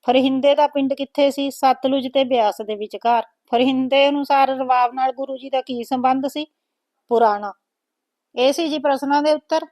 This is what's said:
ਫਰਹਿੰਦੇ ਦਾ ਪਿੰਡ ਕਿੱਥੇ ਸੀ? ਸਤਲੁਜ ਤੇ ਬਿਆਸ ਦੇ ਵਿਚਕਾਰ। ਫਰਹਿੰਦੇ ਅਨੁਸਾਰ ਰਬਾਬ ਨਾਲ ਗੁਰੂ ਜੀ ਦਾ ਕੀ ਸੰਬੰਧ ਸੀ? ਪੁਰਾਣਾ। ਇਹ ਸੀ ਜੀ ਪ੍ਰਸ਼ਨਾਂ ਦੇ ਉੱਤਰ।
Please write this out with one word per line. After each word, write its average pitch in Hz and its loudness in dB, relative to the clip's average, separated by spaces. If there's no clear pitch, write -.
ਫਰਹਿੰਦੇ 269 2
ਦਾ 294 2
ਪਿੰਡ 277 -2
ਕਿੱਥੇ 277 -2
ਸੀ? 277 -6
ਸਤਲੁਜ 262 0
ਤੇ 269 2
ਬਿਆਸ 240 0
ਦੇ 214 -6
ਵਿਚਕਾਰ। 220 -2
ਫਰਹਿੰਦੇ 262 2
ਅਨੁਸਾਰ 277 2
ਰਬਾਬ 254 0
ਨਾਲ 262 -2
ਗੁਰੂ 269 -8
ਜੀ 262 -14
ਦਾ 262 0
ਕੀ 240 -8
ਸੰਬੰਧ 262 0
ਸੀ? 302 -6
ਪੁਰਾਣਾ। 208 2
ਇਹ 254 2
ਸੀ 330 -4
ਜੀ 302 -4
ਪ੍ਰਸ਼ਨਾਂ 277 0
ਦੇ 302 2
ਉੱਤਰ। 320 -4